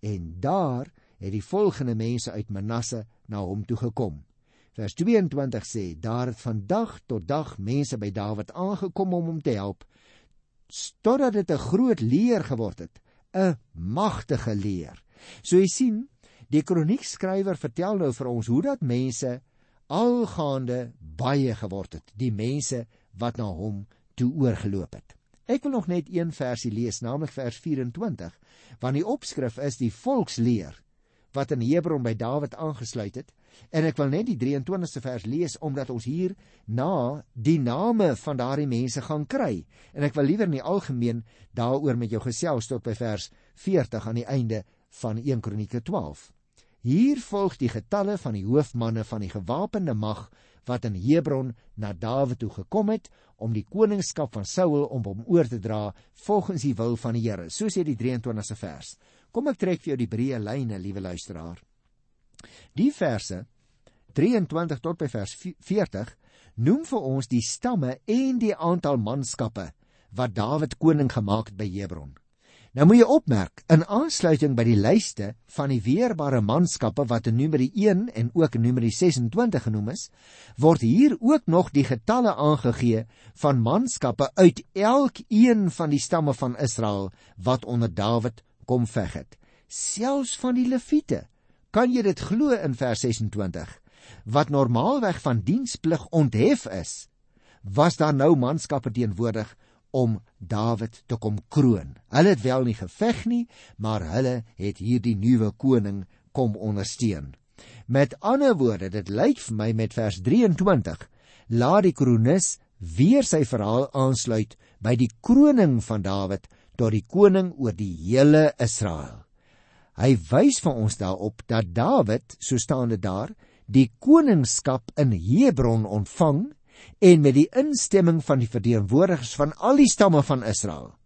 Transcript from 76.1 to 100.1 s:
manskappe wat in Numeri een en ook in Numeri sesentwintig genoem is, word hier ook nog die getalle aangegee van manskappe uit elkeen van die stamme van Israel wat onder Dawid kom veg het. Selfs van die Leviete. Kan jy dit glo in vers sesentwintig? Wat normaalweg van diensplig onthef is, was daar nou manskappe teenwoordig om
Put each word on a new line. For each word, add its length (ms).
manskappe 680
wat 180
in 80
Numeri 300
een 300
en 160
ook 240
in 80
Numeri 320
sesentwintig 720
genoem 260
is, 140
word 240
hier 380
ook 340
nog 240
die 80
getalle 480
aangegee 720
van 180
manskappe 720
uit 220
elkeen 960
van 240
die 80
stamme 320
van 240
Israel 540
wat 320
onder 240
Dawid 480
kom 240
veg 320
het. 160
Selfs 720
van 160
die 140
Leviete. 560
Kan 160
jy 160
dit 160
glo 320
in 200
vers 280
sesentwintig? 640
Wat 240
normaalweg 720
van 240
diensplig 640
onthef 640
is, 380
was 400
daar 160
nou 160
manskappe 560
teenwoordig 640
om 240